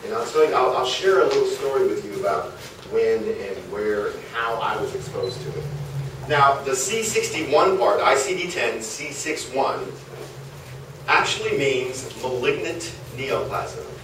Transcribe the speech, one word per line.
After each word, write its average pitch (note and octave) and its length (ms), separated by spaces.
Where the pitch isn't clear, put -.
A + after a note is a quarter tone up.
And G#2+ 100
I'll - 120
tell D#3 220
you, - 80
I'll, - 220
I'll - 80
share - 360
a - 40
little C3+ 200
story C3+ 420
with - 160
you G#2 160
about - 340
when A3 320
and F#2+ 480
where G#2 360
and - 120
how B2+ 220
I - 260
was - 140
exposed - 460
to - 80
it. - 140
Now, - 360
the C3 120
C A3 280
sixty-one E3 760
part, - 240
I - 140
C - 200
D F3 140
ten E3+ 320
C D3+ 300
six - 420
one, C3+ 320
actually - 500
means B2+ 540
malignant C3 720
neoplasm. - 680